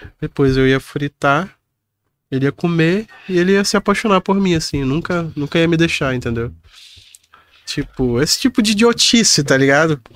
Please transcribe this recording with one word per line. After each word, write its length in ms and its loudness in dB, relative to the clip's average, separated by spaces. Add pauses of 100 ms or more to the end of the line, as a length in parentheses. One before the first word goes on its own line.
(200)
Depois 360 0
eu 100 2
ia 140 2
fritar, 680 -4 (800)
ele 180 -2
ia 60 0
comer 540 0 (220)
e 100 0
ele 140 2
ia 120 2
se 120 -2
apaixonar 440 0
por 140 -2
mim, 220 0
assim. 280 -4
Nunca, 520 -4
nunca 240 -2
ia 80 2
me 80 2
deixar, 360 0
entendeu?" 400 -4 (1120)
Tipo, 540 -4
esse 220 0
tipo 220 0
de 100 0
idiotice, 720 2
tá 100 2
ligado? 460 2 (160)